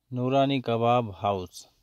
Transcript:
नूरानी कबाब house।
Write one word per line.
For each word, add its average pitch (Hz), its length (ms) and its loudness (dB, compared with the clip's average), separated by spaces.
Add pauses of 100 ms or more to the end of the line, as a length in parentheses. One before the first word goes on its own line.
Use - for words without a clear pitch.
(120)
नूरानी 135 480 2
कबाब 117 580 2
house। 98 480 -4 (160)